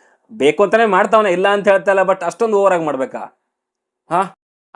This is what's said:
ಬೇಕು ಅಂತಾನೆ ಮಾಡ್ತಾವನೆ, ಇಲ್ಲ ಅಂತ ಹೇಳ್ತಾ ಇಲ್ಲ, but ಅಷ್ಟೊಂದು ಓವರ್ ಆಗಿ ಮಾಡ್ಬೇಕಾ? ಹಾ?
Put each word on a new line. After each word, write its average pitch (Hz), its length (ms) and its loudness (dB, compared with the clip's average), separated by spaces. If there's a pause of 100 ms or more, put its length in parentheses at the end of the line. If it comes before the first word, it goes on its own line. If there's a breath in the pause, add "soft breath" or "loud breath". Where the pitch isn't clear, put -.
(320 soft breath)
ಬೇಕು 220 300 0
ಅಂತಾನೆ 220 240 2
ಮಾಡ್ತಾವನೆ, 208 460 2
ಇಲ್ಲ 190 160 0
ಅಂತ 202 200 -2
ಹೇಳ್ತಾ 196 240 2
ಇಲ್ಲ, 190 100 2
but 185 220 -2
ಅಷ್ಟೊಂದು 208 360 -2
ಓವರ್ 190 140 2
ಆಗಿ 165 100 -2
ಮಾಡ್ಬೇಕಾ? 131 340 -6 (920)
ಹಾ? 180 240 -2 (420)